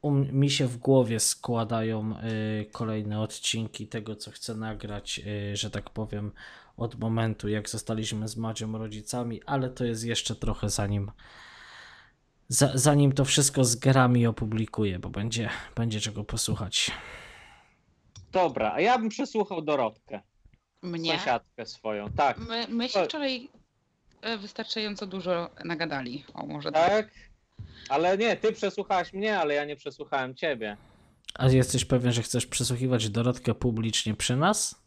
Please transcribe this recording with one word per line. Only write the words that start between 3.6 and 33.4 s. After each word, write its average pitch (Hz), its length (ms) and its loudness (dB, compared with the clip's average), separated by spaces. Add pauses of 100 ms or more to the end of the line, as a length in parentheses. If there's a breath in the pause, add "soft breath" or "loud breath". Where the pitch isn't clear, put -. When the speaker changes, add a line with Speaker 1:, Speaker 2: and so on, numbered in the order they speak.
Speaker 1:
tego, 110 280 -8
co - 140 -14
chcę - 240 -10
nagrać, 107 680 -8 (320)
y, 101 40 -4
że 101 140 -4
tak - 200 -6
powiem, 104 420 -6 (440 loud breath)
od 117 220 -6
momentu, 113 500 0
jak 104 200 -2
zostaliśmy 110 600 -4
z 107 80 -8
Madzią 110 420 -4
rodzicami, 110 680 -6
ale 135 240 0
to 127 140 -4
jest 117 200 -2
jeszcze 113 300 -2
trochę 107 360 -2
zanim, 101 400 0 (1400 loud breath)
za-, 139 300 4
zanim 143 340 6
to 135 120 4
wszystko 139 400 4
zgram 123 520 6
i 120 100 6
opublikuję, 110 720 0
bo 92 120 -8
będzie, 110 380 -2 (280 loud breath)
będzie 113 240 0
czego 104 240 -4
posłuchać. - 680 -2 (1400 loud breath)
Speaker 2:
Dobra, 131 400 2
a 131 80 -2
ja 233 180 4
bym 226 100 0
przesłuchał 208 540 -2
Dorotkę. 127 580 -2 (600)
Speaker 3:
Mnie? 170 300 -4
Speaker 2:
Sąsiadkę 123 540 -2
swoją, 107 460 -6
tak. 139 260 2
Speaker 3:
My, 233 300 -6
my 233 200 -2
się 202 120 0
Speaker 2:
To- 170 40 4
Speaker 3:
wczoraj, 262 440 -4 (760)
e, 220 160 -4
wystarczająco 208 680 -6
dużo 180 440 -2 (140)
nagadali. 147 600 -4 (100)
O, - 120 -8
może 151 260 -6
tak. 165 180 6
Speaker 2:
Tak? 214 200 2 (800 loud breath)
Ale 175 300 4
nie, 220 180 2
ty 214 160 2
przesłuchałaś 190 600 -2
mnie, 202 260 0
ale 147 160 2
ja 147 100 2
nie 147 120 -6
przesłuchałem 135 580 -4
ciebie. 110 420 -2 (580 soft breath)
Speaker 1:
A 135 140 4
jesteś 127 360 4
pewien, 123 280 2
że 113 100 0
chcesz - 240 -2
przesłuchiwać 123 640 0
Dorotkę 117 440 0